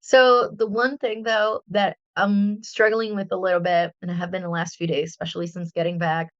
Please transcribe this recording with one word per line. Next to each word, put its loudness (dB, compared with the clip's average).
So, 6
the -2
one -2
thing, -4
though, 0
that 0
I'm 2
struggling 0
with -4
a -2
little 0
bit, 0
and -8
I -4
have -4
been -6
the -6
last -4
few -4
days, -2
especially -8
since -10
getting -2
back -2